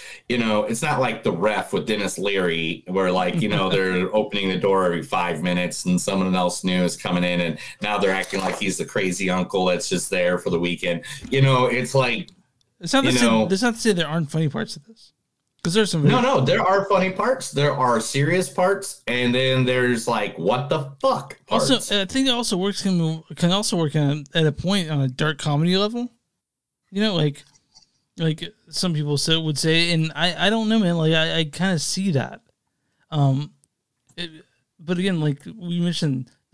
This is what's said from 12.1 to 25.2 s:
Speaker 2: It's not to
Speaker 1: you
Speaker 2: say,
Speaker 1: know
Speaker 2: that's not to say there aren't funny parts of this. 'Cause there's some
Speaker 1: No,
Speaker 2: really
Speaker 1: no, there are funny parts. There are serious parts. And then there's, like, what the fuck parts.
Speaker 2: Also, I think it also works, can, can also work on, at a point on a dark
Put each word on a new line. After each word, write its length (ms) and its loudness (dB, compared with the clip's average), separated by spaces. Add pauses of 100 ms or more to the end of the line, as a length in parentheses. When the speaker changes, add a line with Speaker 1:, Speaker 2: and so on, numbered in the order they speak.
Speaker 2:
It's 140 -2
not 100 4
to 80 2
Speaker 1:
you 60 4
Speaker 2:
say, 80 4
Speaker 1:
know 200 4
Speaker 2:
that's 140 0
not 140 0
to 80 -12
say 100 4
there 160 -2
aren't 220 -2
funny 180 0
parts 280 -6
of 100 -20
this. 260 -20 (520)
'Cause 100 -2
there's 160 2
some 140 2
Speaker 1:
No, 60 6 (100)
Speaker 2:
really 20 2
Speaker 1:
no, 180 4
there 220 2
are 260 4
funny 220 4
parts. 400 -2
There 220 2
are 280 2
serious 480 0
parts. 600 0
And 260 0
then 300 2
there's, 420 2
like, 320 -2
what 300 0
the 320 -2
fuck 360 -2 (100)
parts. 220 0
Speaker 2:
Also, 340 0
I 20 -6
think 240 0
it 20 2
also 260 -2
works, 240 -2
can, 440 0 (100)
can 160 2
also 260 0
work 200 0
on, 280 0 (100)
at 120 2
a 60 2
point 360 -2
on 120 0
a 80 2
dark 300 -2